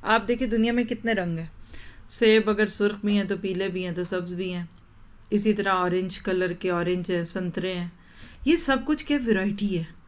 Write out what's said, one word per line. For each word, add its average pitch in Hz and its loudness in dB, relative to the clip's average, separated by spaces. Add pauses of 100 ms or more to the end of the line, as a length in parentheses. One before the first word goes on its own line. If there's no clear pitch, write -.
आप 220 4
देखिए 240 0
दुनिया 226 2
में 240 2
कितने 226 -2
रंग 175 -2
हैं। 165 -8 (600)
सेब 220 6
अगर 214 2
सुर्ख 208 0
भी 208 4
हैं 202 2
तो 196 -2
पीले 190 -2
भी 185 -4
हैं 175 -4
तो 180 -2
सब्ज 180 -4
भी 185 -4
हैं, 175 -6 (640)
इसी 208 4
तरह 196 0
orange 180 0
color 180 0
के 180 -4
orange 175 0
हैं, 175 0
संतरे 180 -4
हैं। 175 -6 (540)
ये 320 6
सब 269 0
कुछ 302 0
क्या 294 0
variety 208 0
है। 165 -2 (220)